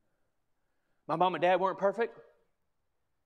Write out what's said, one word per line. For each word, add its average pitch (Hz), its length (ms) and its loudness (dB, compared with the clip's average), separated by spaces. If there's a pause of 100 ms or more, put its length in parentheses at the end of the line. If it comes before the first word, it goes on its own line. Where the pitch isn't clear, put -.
(1080)
"My 151 80 -2
mom 180 180 2
and 156 80 -8
dad 180 160 4
weren't 180 200 -2
perfect?" 202 380 -2 (1080)